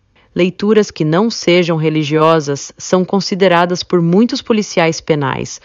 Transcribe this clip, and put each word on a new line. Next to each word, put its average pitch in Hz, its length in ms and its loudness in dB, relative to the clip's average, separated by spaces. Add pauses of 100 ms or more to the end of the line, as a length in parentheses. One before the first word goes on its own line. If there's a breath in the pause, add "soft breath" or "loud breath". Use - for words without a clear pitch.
(340 soft breath)
leituras 202 560 0
que - 140 -4
não 175 260 2
sejam 175 460 0
religiosas 156 1000 0
são 185 280 0
consideradas 180 800 0
por 180 180 0
muitos 208 400 2
policiais 180 580 -2
penais - 640 -4